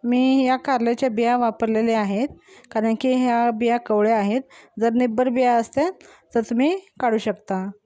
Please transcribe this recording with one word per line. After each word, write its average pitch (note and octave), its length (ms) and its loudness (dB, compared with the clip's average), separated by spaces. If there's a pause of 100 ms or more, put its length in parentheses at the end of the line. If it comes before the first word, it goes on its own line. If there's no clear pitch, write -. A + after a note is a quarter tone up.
मी B3+ 420 2
या B3+ 100 0
कारल्याच्या B3 540 -2
बिया A#3 280 0
वापरलेल्या A3+ 640 0
आहेत, G#3 300 -2 (420)
कारण A3+ 300 0
की B3+ 120 0
ह्या A#3+ 380 2
बिया A#3 260 0
कवळ्या A3 400 0
आहेत. G#3 240 0 (380)
जर A3+ 140 0
निब्बर B3 360 0
बिया B3 260 2
असत्या C4+ 340 0 (460)
तर A#3 140 2
तुम्ही C4+ 260 2 (240)
काढू A3+ 180 0
शकता. F#3+ 460 -4 (220)